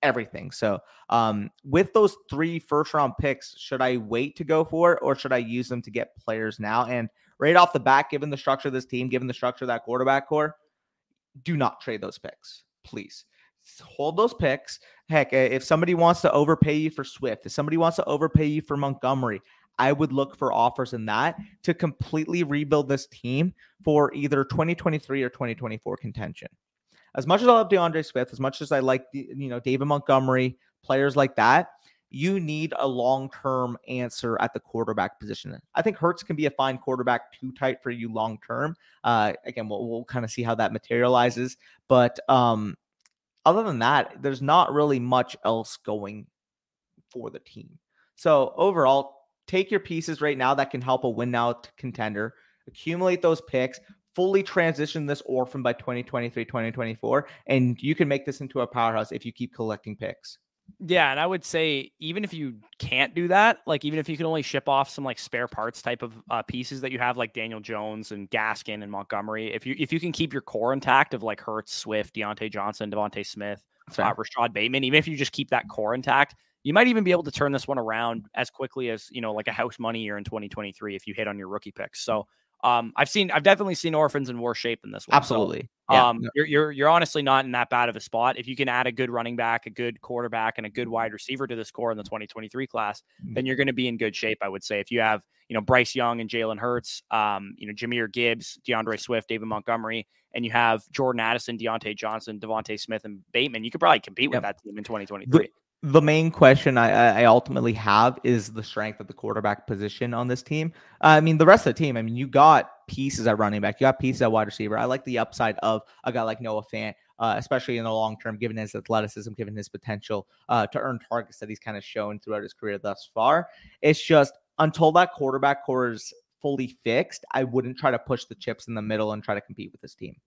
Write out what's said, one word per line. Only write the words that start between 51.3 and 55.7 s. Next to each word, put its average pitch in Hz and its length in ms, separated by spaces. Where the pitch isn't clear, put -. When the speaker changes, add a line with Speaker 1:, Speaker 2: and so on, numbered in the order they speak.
Speaker 1:
now 120 240
t-, - 240
contender, 110 560
accumulate 175 560
those 165 180
picks, 127 400
fully 190 280
transition 160 640
this 143 180
orphan 127 380
by 120 100